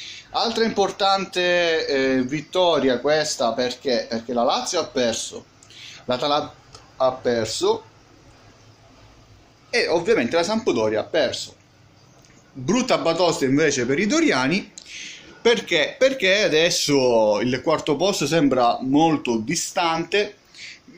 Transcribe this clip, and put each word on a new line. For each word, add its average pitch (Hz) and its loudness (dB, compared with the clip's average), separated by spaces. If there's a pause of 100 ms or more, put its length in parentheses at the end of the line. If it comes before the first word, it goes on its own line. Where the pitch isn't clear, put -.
(320)
Altra 220 -2
importante, 185 0
eh, 135 0
vittoria 147 0
questa 147 0
perché? 123 -4
Perché 117 -6
la 120 0
Lazio 156 -2
ha 151 -2
perso, - -4 (600)
l'Atalanta 147 -2 (420)
ha 131 0
perso 127 -2 (1900)
e 240 0
ovviamente 175 0
la 170 2
Sampdoria 113 0
ha - -2
perso. - -4 (1000)
Brutta 165 0
batosta 160 0
invece 135 2
per 135 -2
i 208 0
doriani, 202 0 (680)
perché? 220 0
Perché 214 2
adesso 135 2
il 127 -2
quarto 151 0
posto 180 0
sembra 131 2
molto 139 2
distante 165 -2 (600)